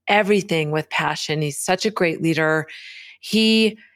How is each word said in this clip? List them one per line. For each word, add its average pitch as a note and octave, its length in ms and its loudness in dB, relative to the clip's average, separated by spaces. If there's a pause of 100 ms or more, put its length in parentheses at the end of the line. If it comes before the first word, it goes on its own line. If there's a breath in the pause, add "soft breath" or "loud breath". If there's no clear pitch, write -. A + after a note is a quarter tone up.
everything G3 640 2
with D3+ 200 -2
passion. D3+ 520 -4
He's C#3+ 160 -4
such - 260 -2
a G#3+ 60 0
great F3 320 -2
leader. D#3 460 0 (520 loud breath)
He, A3 580 2 (180 loud breath)